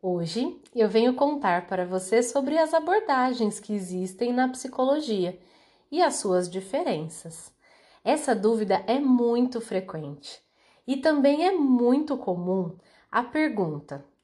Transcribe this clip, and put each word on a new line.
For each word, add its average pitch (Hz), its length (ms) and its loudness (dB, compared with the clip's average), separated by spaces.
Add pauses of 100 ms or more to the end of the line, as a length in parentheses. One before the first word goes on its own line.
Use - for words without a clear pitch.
Hoje 180 600 -4 (140)
eu 226 120 4
venho 233 280 4
contar 285 500 2
para 180 200 -2
você 185 360 0
sobre 277 360 0
as 320 160 2
abordagens 262 880 0
que - 140 -8
existem 185 580 -4
na 254 180 2
psicologia 254 880 -2 (520)
e 311 100 0
as 311 140 2
suas 180 340 0
diferenças. 175 1000 -6 (520)
Essa 269 320 2
dúvida 208 500 2
é 254 140 0
muito 240 600 2
frequente 165 800 -8 (460)
e 269 120 -2
também 294 500 4
é 392 40 4
muito 269 680 2
comum 180 600 -4 (340)
a 240 120 0
pergunta 196 840 -4 (180)